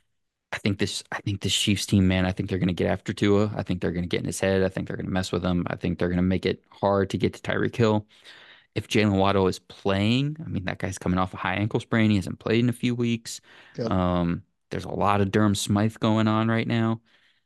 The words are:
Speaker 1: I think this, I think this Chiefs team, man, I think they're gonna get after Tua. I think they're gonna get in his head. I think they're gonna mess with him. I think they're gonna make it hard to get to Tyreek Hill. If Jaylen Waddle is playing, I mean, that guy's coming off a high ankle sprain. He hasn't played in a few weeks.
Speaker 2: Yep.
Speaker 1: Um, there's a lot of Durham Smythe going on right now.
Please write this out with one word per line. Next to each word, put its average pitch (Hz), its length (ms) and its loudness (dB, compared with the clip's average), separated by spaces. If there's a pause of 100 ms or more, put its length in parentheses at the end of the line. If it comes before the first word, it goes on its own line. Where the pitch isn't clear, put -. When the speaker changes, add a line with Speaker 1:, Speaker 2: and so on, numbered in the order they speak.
(520)
Speaker 1:
I - 60 -6
think 101 220 -2
this, - 320 -4
I - 80 -8
think 101 220 -6
this 98 120 -2
Chiefs - 320 0
team, 95 220 4
man, 92 180 2
I 92 60 0
think 95 180 -4
they're 95 100 -2
gonna 92 120 0
get 92 160 -2
after 92 240 -2
Tua. 104 460 2
I 101 60 -2
think 92 180 -4
they're 90 100 0
gonna 87 160 -4
get 90 140 -2
in 87 40 -6
his 87 140 -6
head. 95 240 2
I 92 60 2
think - 180 -6
they're 98 80 -8
gonna - 140 -6
mess 92 240 -4
with 90 100 -2
him. 90 260 0
I - 60 -6
think 90 240 -4
they're 87 80 0
gonna 90 140 0
make 92 240 0
it - 240 -2
hard 98 400 0
to - 80 -4
get 95 160 0
to - 80 -18
Tyreek 101 340 -2
Hill. 107 320 2 (680)
If - 140 -6
Jaylen 104 300 2
Waddle 98 300 4
is 92 120 -2
playing, 120 840 -2
I - 20 -10
mean, - 180 -6
that 92 120 -6
guy's 95 200 -6
coming 90 220 0
off 92 140 -2
a 101 40 -12
high 92 180 -2
ankle 107 260 -2
sprain. 110 280 2
He 107 60 4
hasn't - 240 -2
played 110 200 0
in 123 100 2
a 117 40 0
few 120 220 -2
weeks. 117 460 -4 (360)
Speaker 2:
Yep. 113 140 -4
Speaker 1:
Um, 90 520 2 (260)
there's 90 160 -6
a - 40 -8
lot 101 300 2
of 98 100 2
Durham 107 260 4
Smythe 104 440 0
going 110 280 2
on 110 200 2
right 113 200 0
now. 113 340 0 (440)